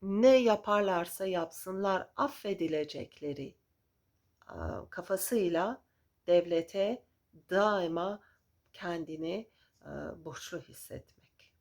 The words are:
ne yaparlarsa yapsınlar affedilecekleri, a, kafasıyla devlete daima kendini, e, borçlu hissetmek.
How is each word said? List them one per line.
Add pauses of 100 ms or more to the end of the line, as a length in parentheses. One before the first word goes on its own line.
ne
yaparlarsa
yapsınlar
affedilecekleri, (920)
a,
kafasıyla (440)
devlete (480)
daima (520)
kendini, (320)
e, (360)
borçlu
hissetmek.